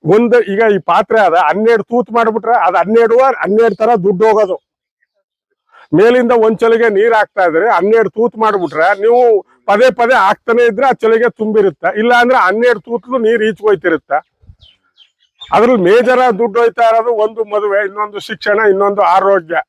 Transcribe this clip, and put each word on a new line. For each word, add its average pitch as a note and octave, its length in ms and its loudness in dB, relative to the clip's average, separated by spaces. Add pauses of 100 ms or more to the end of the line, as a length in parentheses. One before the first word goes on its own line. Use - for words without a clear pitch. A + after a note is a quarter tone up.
(140)
ಒಂದು A#3+ 240 2 (140)
ಈಗ G#3 100 -2 (140)
ಈ - 20 -2 (140)
ಪಾತ್ರೆ A3 360 0
ಅದ D#3+ 60 0 (160)
ಹನ್ನೆರಡು A3 320 0 (100)
ತೂತ್ A#3 240 -2
ಮಾಡ್ಬಿಟ್ರೆ A3+ 400 -2 (100)
ಅದ್ F3+ 100 0
ಹನ್ನೆರಡು, A3 420 2 (240)
ಹನ್ನೆರಡು G#3+ 400 0
ತರ A3+ 80 0 (160)
ದುಡ್ಡು G3 220 0
ಹೋಗೋದು. G3+ 300 0 (1400)
ಮೇಲಿಂದ A#3+ 340 2 (120)
ಒಂದ್ A3 180 0
ಚಲಿಗೆ A#3 340 2
ನೀರ್ A3+ 220 2
ಹಾಕ್ತಾ G3 300 -2
ಇದ್ರೆ E3 180 0 (100)
ಹನ್ನೆರಡು G#3 400 0
ತೂತ್ A3+ 260 -4
ಮಾಡ್ಬಿಟ್ರೆ F3 460 -2 (140)
ನೀವು A#3+ 180 2 (480)
ಪದೇ G#3+ 200 2 (120)
ಪದೇ A#3+ 140 2 (100)
ಹಾಕ್ತಾನೆ A3+ 460 -2
ಇದ್ರೆ A#3+ 160 -2
ಆ C4 160 0
ಚಲಿಗೆ A3+ 260 0 (100)
ತುಂಬಿರುತ್ತೆ, G#3 500 -2 (120)
ಇಲ್ಲ A#3+ 120 0 (100)
ಅಂದ್ರೆ B3 160 0
ಹನ್ನೆರಡು G#3+ 420 0
ತೂತ್ಲು B3 460 -8
ನೀರ್ A3+ 220 0
ಈಚ್ G3 180 -8
ಹೋಯ್ತಿರುತ್ತೆ. E3 520 -2 (1300)
ಅದ್ರಲ್ಲಿ G#3+ 360 2
ಮೇಜರ್ B3 380 2
ಆಗಿ G#3 120 -2
ದುಡ್ಡು A#3 220 -4
ಹೋಯ್ತಾ A#3 300 0
ಇರೋದು A3+ 220 -2 (120)
ಒಂದು A3 280 -6
ಮದುವೆ, G#3 260 -2 (100)
ಇನ್ನೊಂದು G#3 300 -8 (100)
ಶಿಕ್ಷಣ, G#3 300 -4 (140)
ಇನ್ನೊಂದು G3+ 300 0 (120)
ಆರೋಗ್ಯ F#3 540 0